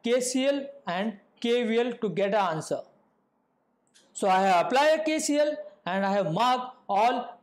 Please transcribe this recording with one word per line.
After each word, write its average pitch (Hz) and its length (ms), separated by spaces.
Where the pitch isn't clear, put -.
K 240 180
C 262 260
L 277 160
and 196 320
K 240 240
V 226 140
L 240 140
to 214 40
get 196 260
an 185 220
answer. 147 240
So - 160
I 185 140
have 180 240
applied 302 340
a 311 40
K 311 140
C 294 200
L 294 180
and 190 180
I 196 80
have 190 200
marked 247 440
all 240 540